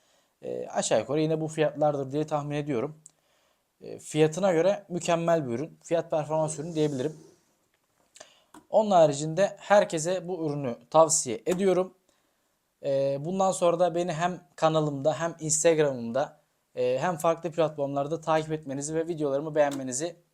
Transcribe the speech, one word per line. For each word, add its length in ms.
Ee, 260
aşağı 320
yukarı 220
yine 200
bu 60
fiyatlardır 640
diye 160
tahmin 280
ediyorum. 400
Ee, 180
fiyatına 520
göre 380
mükemmel 580
bir 60
ürün. 300
Fiyat 280
performans 480
ürünü 160
diyebilirim. 420
Onun 220
haricinde 680
herkese 680
bu 220
ürünü 260
tavsiye 560
ediyorum. 480
Ee, 360
bundan 320
sonra 280
da 160
beni 180
hem 300
kanalımda 640
hem 200
Instagram'ımda, 1000
e, 240
hem 180
farklı 340
platformlarda 680
takip 300
etmenizi 440
ve 120
videolarımı 480
beğenmenizi 600